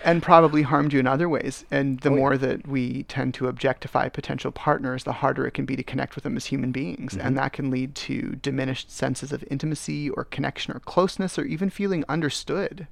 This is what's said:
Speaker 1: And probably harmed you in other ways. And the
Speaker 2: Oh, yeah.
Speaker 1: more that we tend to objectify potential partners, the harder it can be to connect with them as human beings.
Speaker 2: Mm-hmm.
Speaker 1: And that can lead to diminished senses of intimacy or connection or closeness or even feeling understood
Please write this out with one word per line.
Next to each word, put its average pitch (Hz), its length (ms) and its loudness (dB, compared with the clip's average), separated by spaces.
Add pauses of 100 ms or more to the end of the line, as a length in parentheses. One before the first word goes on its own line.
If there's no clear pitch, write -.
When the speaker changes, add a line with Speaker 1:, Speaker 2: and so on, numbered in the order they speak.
Speaker 1:
And 170 160 6
probably 160 400 8
harmed 147 320 2
you 139 60 4
in 127 80 4
other 139 200 2
ways. 139 440 -2
And 139 300 2
the 147 80 2
Speaker 2:
Oh, 135 40 6
yeah. 139 60 6
Speaker 1:
more 135 180 4
that 131 300 -2
we 131 360 -2
tend 127 320 -2
to 127 120 0
objectify 131 640 0
potential - 420 -6
partners, 135 540 0
the 127 80 -2
harder 135 340 0
it 123 80 -8
can 139 100 -2
be 135 100 -4
to 135 80 -2
connect 131 300 -4
with - 100 -10
them - 140 -4
as 131 80 -6
human 131 260 -2
beings. 131 420 -6
Speaker 2:
Mm-hmm. 101 120 -4
Speaker 1:
And 131 100 2
that 135 180 0
can 135 180 -4
lead 131 240 -2
to - 480 -4
diminished 131 480 -2
senses 135 400 -4
of 139 180 -6
intimacy 147 600 -4
or - 120 -4
connection - 520 -6
or - 60 -10
closeness 185 580 0
or 156 60 -2
even 180 260 -2
feeling 190 360 0
understood 156 840 -2